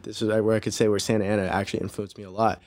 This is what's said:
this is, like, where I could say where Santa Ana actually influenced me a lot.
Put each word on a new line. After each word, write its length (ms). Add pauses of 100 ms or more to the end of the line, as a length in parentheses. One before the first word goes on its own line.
this 180
is, 60
like, 140
where 140
I 40
could 120
say 160
where 100
Santa 280
Ana 160
actually 380
influenced 360
me 80
a 60
lot. 360